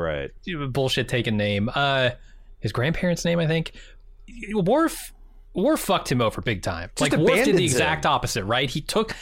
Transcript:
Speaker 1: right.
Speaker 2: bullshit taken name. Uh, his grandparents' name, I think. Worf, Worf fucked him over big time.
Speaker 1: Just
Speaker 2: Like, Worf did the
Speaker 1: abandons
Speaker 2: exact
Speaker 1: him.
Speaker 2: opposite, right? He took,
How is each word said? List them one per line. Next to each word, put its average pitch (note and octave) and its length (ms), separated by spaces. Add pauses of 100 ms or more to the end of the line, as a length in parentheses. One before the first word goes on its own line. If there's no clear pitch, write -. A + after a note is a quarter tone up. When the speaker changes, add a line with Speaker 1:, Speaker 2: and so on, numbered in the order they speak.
(460)
Speaker 1:
right. C#3+ 260
Speaker 2:
bullshit C3 360
taken A#2 280
name. G#2 380
Uh, C#3 360 (500)
his - 120
grandparents' E3 520
name, E3+ 140
I E3 80
think. D#3+ 260 (840)
Worf, A3+ 580 (420)
Worf C4 260
fucked - 300
him C3 100
over A2 200
big G2 220
time. E2+ 340
Speaker 1:
Just D3 160
Speaker 2:
Like, - 80
Worf E3+ 80
did F#3 80
the A3 140
Speaker 1:
abandons F3 220
Speaker 2:
exact D3+ 320
Speaker 1:
him. D#3+ 80
Speaker 2:
opposite, A#2+ 320
right? B2 240
He D3+ 120
took, A3 420